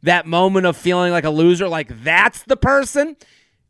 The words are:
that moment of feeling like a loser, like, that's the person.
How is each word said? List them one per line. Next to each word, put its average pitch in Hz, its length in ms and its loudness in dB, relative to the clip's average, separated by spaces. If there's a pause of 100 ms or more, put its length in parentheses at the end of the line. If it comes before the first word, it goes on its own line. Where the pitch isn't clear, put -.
that 170 220 0
moment 185 400 2
of 170 100 0
feeling 180 360 -2
like 170 120 -2
a 156 60 -2
loser, 170 360 2
like, 135 380 -8
that's 180 400 0
the 262 120 0
person. 277 600 -2 (540)